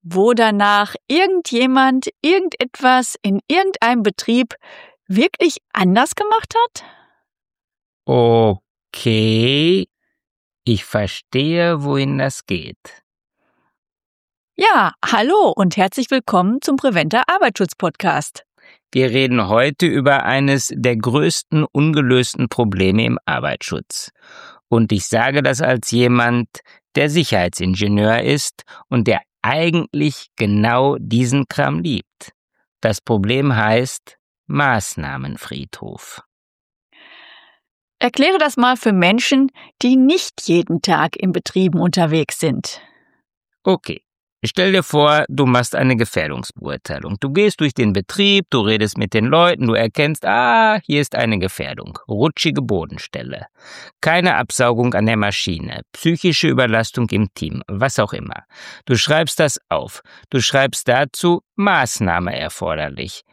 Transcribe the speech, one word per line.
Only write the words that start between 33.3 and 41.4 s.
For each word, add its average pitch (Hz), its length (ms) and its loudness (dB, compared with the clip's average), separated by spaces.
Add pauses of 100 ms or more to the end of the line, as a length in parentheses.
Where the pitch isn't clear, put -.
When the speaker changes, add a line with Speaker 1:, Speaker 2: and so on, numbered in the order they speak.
Speaker 2:
heißt 113 600 -2 (340)
Maßnahmenfriedhof. - 1700 -6 (1800)
Speaker 1:
Erkläre 311 400 0
das 302 180 0
mal 247 220 2
für 220 140 0
Menschen, 240 600 2 (300)
die 247 140 4
nicht 277 520 2
jeden 170 320 0
Tag 160 360 0
in 185 160 -2
Betrieben 180 460 0